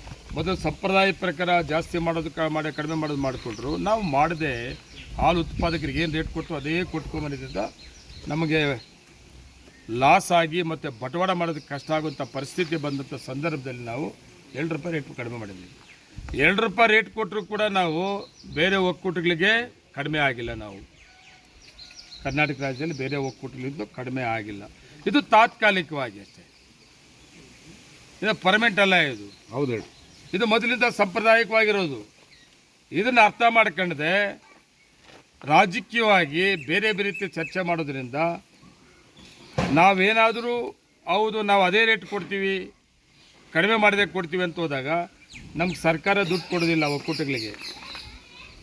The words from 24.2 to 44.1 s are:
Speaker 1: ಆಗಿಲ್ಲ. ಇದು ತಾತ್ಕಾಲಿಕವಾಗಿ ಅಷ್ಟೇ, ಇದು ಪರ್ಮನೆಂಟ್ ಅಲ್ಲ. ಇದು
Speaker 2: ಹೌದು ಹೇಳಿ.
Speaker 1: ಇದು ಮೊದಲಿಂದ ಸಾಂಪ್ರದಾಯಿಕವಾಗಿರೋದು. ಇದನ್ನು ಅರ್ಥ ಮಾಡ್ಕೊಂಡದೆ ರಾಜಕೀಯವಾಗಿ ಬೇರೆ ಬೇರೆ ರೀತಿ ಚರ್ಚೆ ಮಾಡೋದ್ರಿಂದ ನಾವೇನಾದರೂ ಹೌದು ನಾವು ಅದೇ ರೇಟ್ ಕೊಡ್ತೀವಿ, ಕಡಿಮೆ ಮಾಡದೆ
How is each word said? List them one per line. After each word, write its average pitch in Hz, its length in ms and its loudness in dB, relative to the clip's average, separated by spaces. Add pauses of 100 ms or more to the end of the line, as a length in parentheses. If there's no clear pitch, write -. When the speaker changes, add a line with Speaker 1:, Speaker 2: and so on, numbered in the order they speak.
Speaker 1:
ಆಗಿಲ್ಲ. 104 260 -8 (480)
ಇದು 196 80 4 (160)
ತಾತ್ಕಾಲಿಕವಾಗಿ 165 880 2
ಅಷ್ಟೇ, - 180 -20 (1800)
ಇದು 214 100 0 (100)
ಪರ್ಮನೆಂಟ್ 208 420 4
ಅಲ್ಲ. 190 100 6 (180)
ಇದು 104 140 -10 (260)
Speaker 2:
ಹೌದು 131 220 0
ಹೇಳಿ. 104 120 -6 (500)
Speaker 1:
ಇದು 202 160 2
ಮೊದಲಿಂದ 233 340 2 (120)
ಸಾಂಪ್ರದಾಯಿಕವಾಗಿರೋದು. 208 1000 4 (1000)
ಇದನ್ನು 240 300 4
ಅರ್ಥ - 140 -2 (140)
ಮಾಡ್ಕೊಂಡದೆ 175 560 0 (1400)
ರಾಜಕೀಯವಾಗಿ 185 920 4 (240)
ಬೇರೆ 202 200 2 (100)
ಬೇರೆ 202 100 0
ರೀತಿ 196 200 -6 (100)
ಚರ್ಚೆ 165 220 -4 (100)
ಮಾಡೋದ್ರಿಂದ 139 480 -4 (1600)
ನಾವೇನಾದರೂ 220 760 4 (520)
ಹೌದು 214 320 0 (120)
ನಾವು 196 200 6
ಅದೇ 214 200 4
ರೇಟ್ 214 240 0
ಕೊಡ್ತೀವಿ, 196 400 -2 (1000)
ಕಡಿಮೆ 208 280 4
ಮಾಡದೆ 202 220 4 (100)